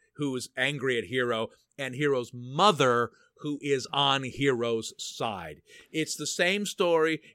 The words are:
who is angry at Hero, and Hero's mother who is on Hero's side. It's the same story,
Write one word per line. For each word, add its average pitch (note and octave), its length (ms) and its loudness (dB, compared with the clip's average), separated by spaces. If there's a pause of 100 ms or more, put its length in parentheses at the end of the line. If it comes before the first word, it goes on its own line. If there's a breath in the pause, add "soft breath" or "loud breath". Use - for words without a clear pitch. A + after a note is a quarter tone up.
(160)
who C#3+ 200 -4
is A#2+ 200 -8
angry C3 420 0
at G#2 60 -2
Hero, A2+ 460 0 (280 soft breath)
and C3 160 -6
Hero's C3+ 400 0
mother B2+ 760 4 (280 soft breath)
who D3 220 -6
is C#3 320 0
on C3+ 300 2
Hero's A#2 760 0
side. F2+ 640 -8 (320 loud breath)
It's D#3 240 -2
the D3+ 100 -8
same F#3+ 380 0
story, E3 560 2 (140 loud breath)